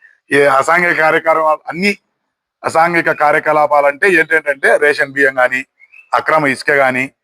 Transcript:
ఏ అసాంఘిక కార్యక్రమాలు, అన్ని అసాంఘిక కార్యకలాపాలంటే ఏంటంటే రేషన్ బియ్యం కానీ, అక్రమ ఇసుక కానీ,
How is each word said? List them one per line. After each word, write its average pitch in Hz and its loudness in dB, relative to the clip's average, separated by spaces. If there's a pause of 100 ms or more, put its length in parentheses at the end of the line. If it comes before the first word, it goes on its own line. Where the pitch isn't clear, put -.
(320)
ఏ 143 4
అసాంఘిక 160 2
కార్యక్రమాలు, 160 0
అన్ని 185 -4 (640)
అసాంఘిక 165 0
కార్యకలాపాలంటే 147 0
ఏంటంటే 160 0
రేషన్ 147 0
బియ్యం 135 -2
కానీ, 127 -2 (480)
అక్రమ 147 0
ఇసుక 131 -4
కానీ, 135 0 (120)